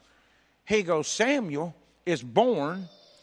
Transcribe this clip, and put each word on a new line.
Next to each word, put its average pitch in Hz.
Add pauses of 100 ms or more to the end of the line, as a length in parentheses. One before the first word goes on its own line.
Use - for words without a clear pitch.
(640)
He 214
goes, 160
"Samuel 180 (300)
is 160
born 175 (360)